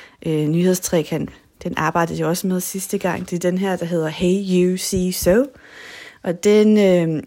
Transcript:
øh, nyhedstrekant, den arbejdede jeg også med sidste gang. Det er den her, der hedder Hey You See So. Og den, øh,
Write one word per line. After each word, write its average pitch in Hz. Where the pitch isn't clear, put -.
øh, 151
nyhedstrekant, 170
den 175
arbejdede 165
jeg 160
også 185
med 185
sidste 196
gang. 180
Det 180
er 180
den 185
her, 190
der 175
hedder 165
Hey 180
You 180
See 185
So. 196
Og 180
den, 214
øh, 175